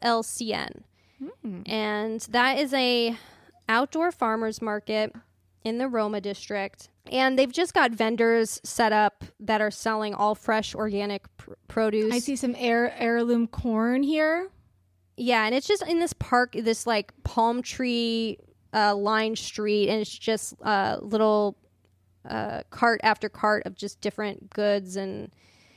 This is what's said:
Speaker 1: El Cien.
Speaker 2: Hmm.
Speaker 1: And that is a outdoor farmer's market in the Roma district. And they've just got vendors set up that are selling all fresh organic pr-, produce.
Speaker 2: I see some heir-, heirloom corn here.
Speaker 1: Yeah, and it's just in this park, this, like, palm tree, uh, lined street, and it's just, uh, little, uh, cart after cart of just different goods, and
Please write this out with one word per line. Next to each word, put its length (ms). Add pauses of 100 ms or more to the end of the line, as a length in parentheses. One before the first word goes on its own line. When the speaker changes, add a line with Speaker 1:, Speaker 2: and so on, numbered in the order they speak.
Speaker 1:
El 200
Cien. 600 (600)
Speaker 2:
Hmm. 240
Speaker 1:
And 540 (100)
that 280
is 160
a 420 (520)
outdoor 440
farmer's 500
market 500 (520)
in 140
the 100
Roma 320
district. 680 (220)
And 260
they've 140
just 240
got 160
vendors 760
set 280
up 320 (160)
that 200
are 120
selling 420
all 220
fresh 380
organic 500 (120)
pr-, 160 (140)
produce. 480
Speaker 2:
I 60
see 160
some 200
heir-, 420
heirloom 500
corn 560
here. 460 (680)
Speaker 1:
Yeah, 300
and 80
it's 120
just 200
in 120
this 140
park, 400
this, 340
like, 260 (120)
palm 380
tree, 760 (340)
uh, 220
lined 440
street, 500
and 120
it's 160
just, 460
uh, 380
little, 560 (720)
uh, 420
cart 320
after 260
cart 380
of 80
just 260
different 500
goods, 460
and 340 (460)